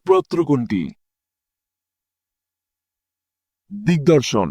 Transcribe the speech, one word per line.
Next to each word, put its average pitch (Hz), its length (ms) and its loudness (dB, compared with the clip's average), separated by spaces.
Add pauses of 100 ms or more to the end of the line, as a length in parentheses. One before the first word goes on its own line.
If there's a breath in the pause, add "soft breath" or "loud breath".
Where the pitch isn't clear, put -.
পত্র 185 400 0
কোনটি? 120 380 -2 (3000)
দিগদর্শন। 131 800 0